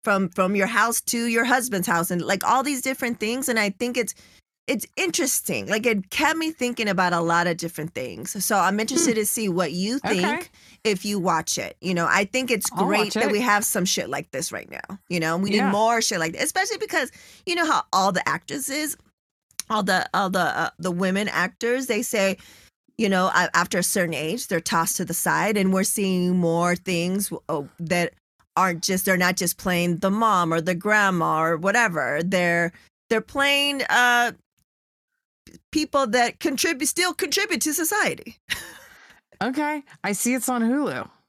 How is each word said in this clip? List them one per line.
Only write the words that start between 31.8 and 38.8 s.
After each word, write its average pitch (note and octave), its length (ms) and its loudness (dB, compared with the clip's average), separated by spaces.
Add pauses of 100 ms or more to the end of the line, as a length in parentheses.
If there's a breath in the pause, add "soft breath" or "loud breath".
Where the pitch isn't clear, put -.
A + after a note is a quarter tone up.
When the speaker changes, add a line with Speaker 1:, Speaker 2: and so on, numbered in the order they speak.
Speaker 1:
They're, F3 460 2 (360 loud breath)
they're A3 140 2
playing, C#4+ 640 0
uh, A#3+ 480 4 (1400)
people D4 360 0
that A#3+ 320 2
contribute, D4+ 480 0
still F4+ 260 0
contribute F#4 480 -2
to D#4 120 -2
society. D#4+ 640 -2 (120)
<laughs> - 80 -4 (840 loud breath)